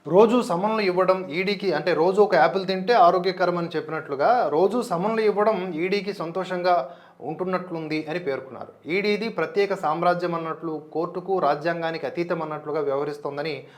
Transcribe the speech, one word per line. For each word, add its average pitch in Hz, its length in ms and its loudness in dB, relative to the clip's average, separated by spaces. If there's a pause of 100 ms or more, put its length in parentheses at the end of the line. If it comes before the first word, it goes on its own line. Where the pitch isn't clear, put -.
రోజు 220 340 6
సమన్లు 214 400 0
ఇవ్వడం 185 460 2
ఈడీకి, 185 460 -2
అంటే 151 200 0
రోజు 185 280 4
ఒక 190 140 4
యాపిల్ 165 320 4
తింటే 190 260 0
ఆరోగ్యకరమని 180 800 4
చెప్పినట్లుగా 156 720 0
రోజు 190 340 2
సమన్లు 208 400 -2
ఇవ్వడం 202 520 0
ఈడీకి 190 400 -2
సంతోషంగా 175 800 -2 (260)
ఉంటున్నట్లుంది" 160 880 -4
అని 170 100 -4
పేర్కొన్నారు. 123 680 -10
ఈడీది 208 400 -2
ప్రత్యేక 190 440 0
సామ్రాజ్యం 175 640 0
అన్నట్లు, 160 460 -6 (120)
కోర్టుకు 175 460 -2
రాజ్యాంగానికి 160 680 0
అతీతం 170 380 -4
అన్నట్లుగా 151 360 -6
వ్యవహరిస్తోందని 143 840 -4 (140)